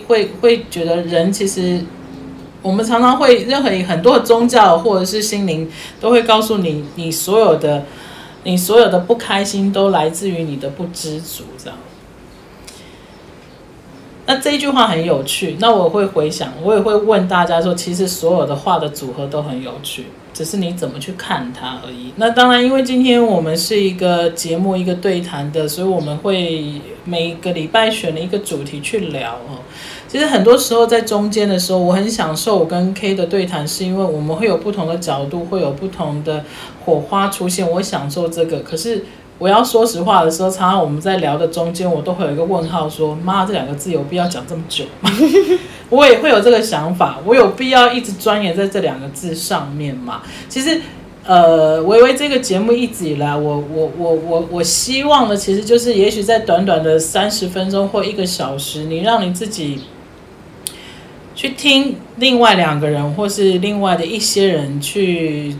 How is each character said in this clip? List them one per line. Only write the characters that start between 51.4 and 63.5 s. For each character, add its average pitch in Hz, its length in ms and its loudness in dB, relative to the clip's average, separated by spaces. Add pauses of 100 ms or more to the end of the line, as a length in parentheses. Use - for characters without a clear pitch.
微 208 220 6
微 262 100 6
这 294 140 -2
个 269 100 2
节 190 220 -2
目 226 120 2
一 247 140 2
直 180 220 -6
以 147 80 -4
来， 143 200 -2
我， 147 360 -2
我， 160 260 -2
我， 170 140 0
我， 165 400 0
我 175 100 -2
希 262 400 -2
望 285 260 4
的 208 80 0
其 196 160 -2
实 208 120 0
就 233 120 4
是， 240 180 2
也 202 140 4
许 214 140 -2
在 220 160 4
短 196 260 2
短 175 160 2
的 156 160 4
三 190 320 0
十 202 200 -4
分 190 200 -4
钟 196 200 0
或 196 160 -2
一 208 80 -4
个 190 120 -4
小 139 320 -4
时， 151 280 -8
你 160 160 -4
让 214 260 0
你 180 80 -2
自 208 140 -6
己 143 320 -6 (1500)
去 269 160 -6
听 269 460 2 (200)
另 247 220 2
外 226 160 6
两 160 240 2
个 147 100 0
人 147 260 -2
或 208 140 -2
是 196 300 2